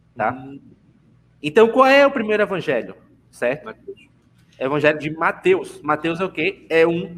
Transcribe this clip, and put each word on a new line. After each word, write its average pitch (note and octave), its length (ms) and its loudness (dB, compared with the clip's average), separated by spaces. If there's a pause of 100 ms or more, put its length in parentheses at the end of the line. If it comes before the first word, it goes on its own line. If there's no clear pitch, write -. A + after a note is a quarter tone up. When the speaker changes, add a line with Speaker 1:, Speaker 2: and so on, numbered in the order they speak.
(160)
Speaker 1:
Tá? A2+ 160 -2
Speaker 2:
Hum. C3+ 280 -16 (840)
Speaker 1:
Então, G#3+ 280 4
qual B3+ 160 4
é C#4 200 6
o C#4 60 2
primeiro G#3+ 320 -2
evangelho? C#3 520 -4 (340)
Certo? B2 360 -4
Speaker 2:
Mateus. - 440 -18 (500)
Speaker 1:
Evangelho D3 400 0
de C#3+ 120 -10
Mateus. F3 720 -2
Mateus D3+ 380 -4
é F#3+ 60 -4
o F3+ 60 -8
quê? D#3 380 -6
É D#3+ 160 4
um E3+ 320 -4